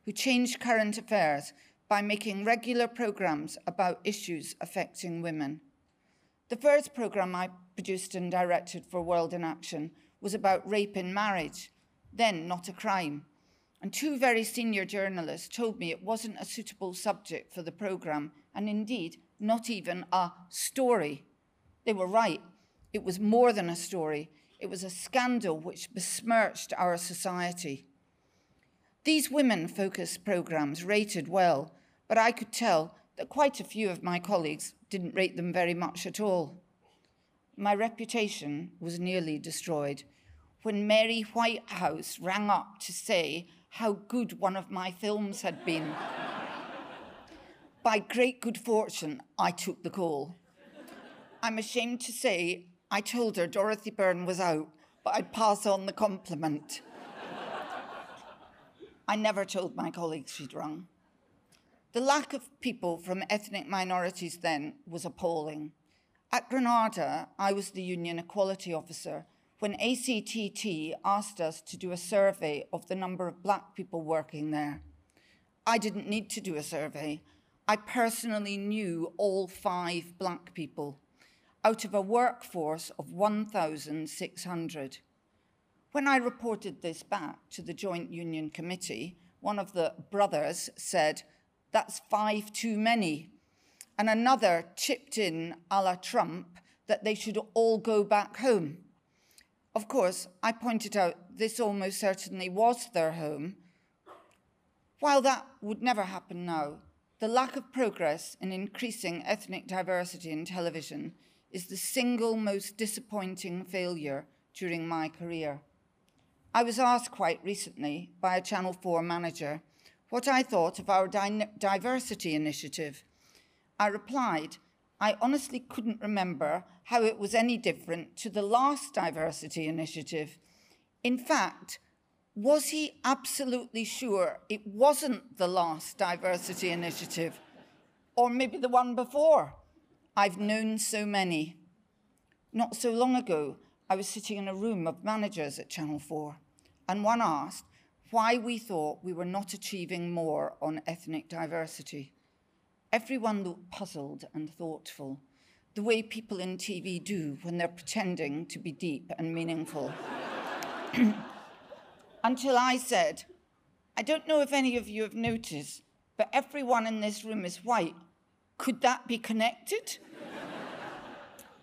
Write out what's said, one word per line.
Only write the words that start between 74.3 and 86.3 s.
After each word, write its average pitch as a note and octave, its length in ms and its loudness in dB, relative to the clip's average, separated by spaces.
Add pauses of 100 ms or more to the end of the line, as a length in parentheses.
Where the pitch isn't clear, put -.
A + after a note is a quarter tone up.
there. D3+ 320 -4 (840)
I A#3 120 6
didn't G3+ 300 -4
need G#3 220 -2
to G#3+ 100 -6
do F3 160 -4
a D3+ 60 -4
survey. D3+ 600 -6 (440)
I G#3+ 100 6
personally G#3+ 800 0
knew G3 600 -2
all F#3+ 320 2
five F3 720 -4
black F3+ 360 -6
people D3 460 -8 (640)
out A3 200 4
of F#3+ 100 -6
a G3+ 60 4
workforce F#3+ 960 0
of D3+ 140 -12
one G#3 340 2
thousand D#3 640 -4
six - 340 -10
hundred. E3 540 -8 (960)
When C#4 140 0
I C#4 100 6
reported A#3 640 -2